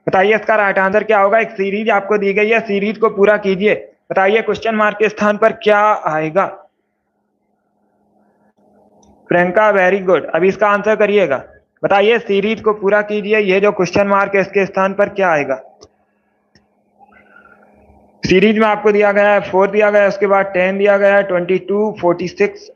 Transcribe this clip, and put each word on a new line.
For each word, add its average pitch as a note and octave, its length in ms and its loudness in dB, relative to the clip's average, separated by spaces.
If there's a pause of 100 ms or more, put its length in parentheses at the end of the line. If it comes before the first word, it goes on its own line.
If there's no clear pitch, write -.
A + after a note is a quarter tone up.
बताइए G3 280 2
इसका G#3+ 200 -2
right G3 240 0
answer G3 240 0
क्या G#3 160 2
होगा? G3 200 2
एक A3 120 -4
series G3+ 400 -4
आपको G3+ 260 0
दी G3 160 -2
गई G#3 160 0
है, A3+ 120 2
Series G3+ 360 -4
को A3 140 2
पूरा G#3 280 2
कीजिए। F#3+ 480 -2 (240)
बताइए G3+ 300 2
question A3 340 -4
mark G#3 220 0
के G#3+ 120 0
स्थान G#3 280 -2
पर A3 200 2
क्या G#3 220 2 (260)
आएगा? D#3 400 -2 (2750)
प्रियंका, F3+ 420 2
very F#3+ 320 2
good, F3+ 240 0
अभी E3+ 200 0
इसका G3 220 0
answer G3+ 260 0
करिएगा। G3 480 0 (400)
बताइए G3+ 360 2
सीरीज G3+ 420 -2
को G#3+ 120 0
पूरा G#3 300 0
कीजिए, G#3 360 -2
ये G3 200 0
जो G3+ 120 2
question G3+ 360 -2
mark G3 280 0
है G3 60 2
इसके F#3+ 240 -2
स्थान F#3+ 280 -2
पर G3+ 180 0
क्या F#3+ 200 0
आएगा? C#3 240 -2 (2750)
सीरीज G3 360 2
में A3 80 4
आपको G#3 240 0
दिया G#3 200 2
गया G3+ 180 2
है G3+ 120 2
फ़ोर F#3+ 280 0
दिया G#3 220 2
गया G#3 100 4
है, G3+ 60 4
उसके G3 200 -2
बाद G3 260 0
टेन F#3 240 -2
दिया G3+ 200 2
गया G3 180 4
है, G3+ 80 2
ट्वेंटी F3+ 360 -2
टू, G3+ 420 -4
फ़ोर्टी F3 280 -2
सिक्स - 460 -4